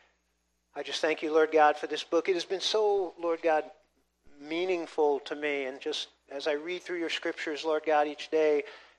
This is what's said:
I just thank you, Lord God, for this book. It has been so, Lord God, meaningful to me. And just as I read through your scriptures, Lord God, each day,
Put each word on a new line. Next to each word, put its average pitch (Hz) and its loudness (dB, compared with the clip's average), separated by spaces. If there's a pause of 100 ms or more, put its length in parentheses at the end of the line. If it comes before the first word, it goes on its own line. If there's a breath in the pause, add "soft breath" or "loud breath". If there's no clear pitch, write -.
(760 soft breath)
I 143 -8
just 143 -8
thank 156 0
you, 151 -4
Lord 156 6
God, 151 8
for 165 -8
this 147 -6
book. 165 0
It 190 4
has 170 -4
been 185 -4
so, 202 0
Lord 165 -2
God, 156 2 (760)
meaningful 160 0
to - -10
me. 147 -4
And 131 -8
just - -6 (200)
as 139 -8
I 156 0
read 170 -6
through 175 -6
your 160 -4
scriptures, 160 -4
Lord 156 0
God, 151 4
each - -10
day, 151 4 (360 loud breath)